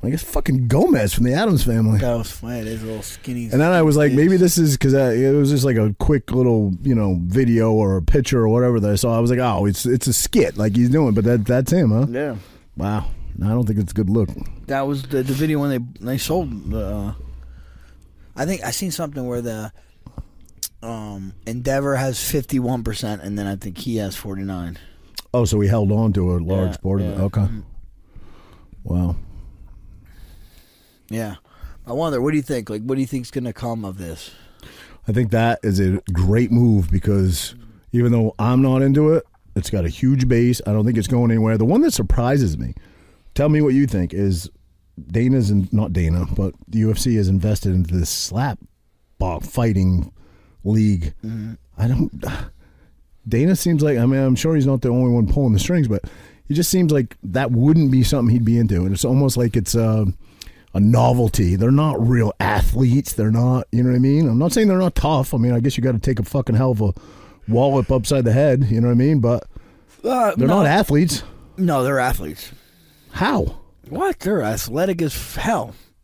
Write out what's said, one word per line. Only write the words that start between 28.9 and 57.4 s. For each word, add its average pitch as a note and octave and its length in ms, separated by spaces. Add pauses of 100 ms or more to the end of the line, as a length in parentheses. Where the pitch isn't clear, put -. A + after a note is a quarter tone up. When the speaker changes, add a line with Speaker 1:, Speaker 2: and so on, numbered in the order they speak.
Speaker 2:
Yeah. G#2+ 260 (500)
I A#2 60
wonder, C#3 280
what C#3 120
do D3+ 40
you D3 60
think? B2 260
Like, G#2+ 140
what C3 140
do C3+ 40
you C3 60
think's B2 240
gonna B2 220
come A#2 320
of F#2+ 140
this? E2 320 (760)
Speaker 1:
I A2 60
think A2 180
that A#2 320
is G2+ 180
a F#2+ 220 (100)
great G2+ 400
move A2+ 380
because F#2 640 (380)
even A#2+ 200
though A2+ 260
I'm B2 220
not C3 220
into D3+ 320
it, E3 100 (320)
it's G2 140
got F#2+ 140
a E2 40
huge C3 400
base. A#2+ 380
I G#2 60
don't G#2+ 120
think A#2 140
it's F#2+ 100
going A#2+ 220
anywhere. A2 260
The G#2+ 80
one F3+ 180
that D#4+ 120
surprises B2 640
me, A#1+ 160 (600)
tell C#3+ 140
me D3+ 140
what C#3+ 120
you C#3 120
think, F2+ 260
is F#2 380 (600)
Dana's A#2+ 400
in, G2 220
not G#2 220
Dana, F2 320 (100)
but F#2+ 180 (140)
the A2 120
U A2 100
F G#2 80
C A#2+ 180
is G2 120
invested F#2+ 460
into F2+ 220
this E2 140
slap A#2+ 480 (600)
bo-, F2+ 220
fighting F#2+ 720 (520)
league. G2+ 500 (100)
Speaker 2:
Mm-hmm. A2 300 (240)
Speaker 1:
I A2 100
don't, - 360 (1040)
Dana C#3 280
seems E3 260
like, C#3+ 160
I A#2 80
mean, C3+ 140
I'm C3 160
sure D#3+ 180
he's C#3 120
not C3+ 160
the C3 60
only B2 240
one A#2 140
pulling C3 260
the G2 60
strings, D#3 300
but G2+ 160 (420)
he C#3+ 80
just E3+ 160
seems F3+ 220
like C3+ 300
that A#2+ 280